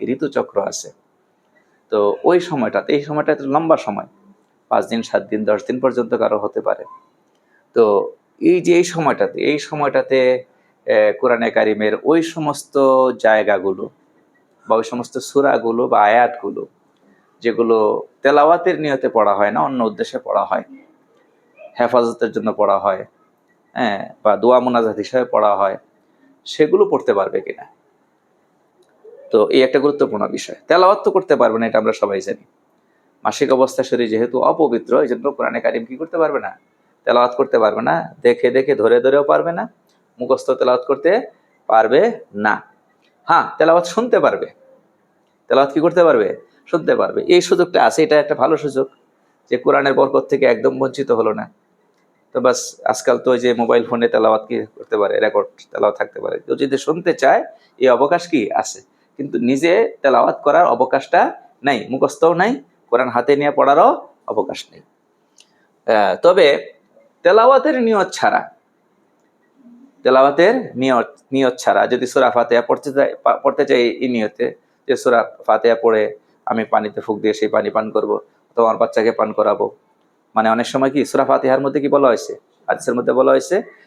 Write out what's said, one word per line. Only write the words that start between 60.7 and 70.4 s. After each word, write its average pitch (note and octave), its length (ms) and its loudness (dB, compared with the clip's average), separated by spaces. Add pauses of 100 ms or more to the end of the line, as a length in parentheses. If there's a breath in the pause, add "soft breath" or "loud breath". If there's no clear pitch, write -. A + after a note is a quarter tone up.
নাই, B2+ 260 -2
মুখস্থও D#3+ 460 0
নাই, G#3+ 280 -2 (280)
কোরআন B2 180 0
হাতে A#2+ 280 0
নিয়ে C#3+ 140 0
পড়ারও D3 580 2 (180)
অবকাশ - 460 -6
নেই। D#2+ 80 -20
আহ, - 1400 -4
তবে F3+ 300 4 (760)
তেলাওয়াতের B3+ 600 4
নিয়ত A3 300 0
ছাড়া, - 380 -2 (1500)
তেলাওয়াতের C#3+ 720 2